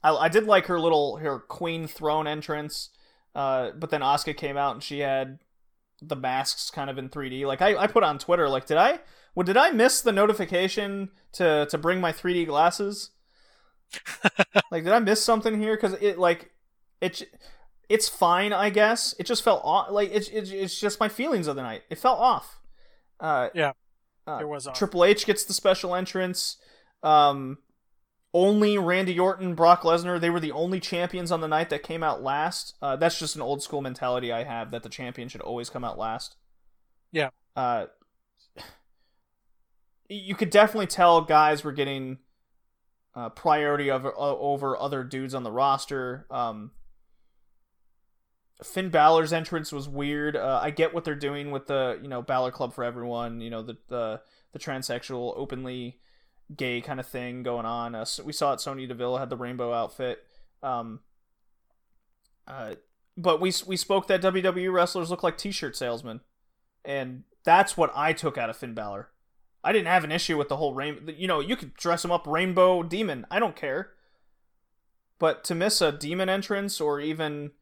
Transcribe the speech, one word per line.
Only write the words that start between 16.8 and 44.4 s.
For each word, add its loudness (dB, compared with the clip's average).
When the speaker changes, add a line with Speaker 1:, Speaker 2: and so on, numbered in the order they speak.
Speaker 1:
it, -4
it's 2
fine, 2
I 2
guess. 2
It -4
just -2
felt 4
off. 2
Like, 0
it's, -2
it's, -6
it's -6
just -2
my 2
feelings -2
of -2
the -8
night. -10
It -10
felt 2
off. 2
Uh, 0
Speaker 2:
Yeah, 0
Speaker 1:
uh, -8
Speaker 2:
it -6
was -10
off. -10
Speaker 1:
Triple 4
H 4
gets 2
the -6
special 2
entrance. -4
Um, 6
only 6
Randy 0
Orton, 2
Brock 6
Lesnar, 2
they 2
were 0
the -4
only -2
champions -4
on 0
the -4
night 0
that -4
came -8
out -2
last. -4
Uh, -2
that's 0
just -6
an -8
old -2
school -6
mentality -4
I -2
have, -8
that -8
the -16
champion -12
should -14
always -8
come -8
out -6
last. -6
Speaker 2:
Yeah. -2
Speaker 1:
Uh, -2
you -8
could 0
definitely 6
tell 6
guys 4
were -6
getting, -6
uh, -10
priority 2
over, -2
uh, -2
over -2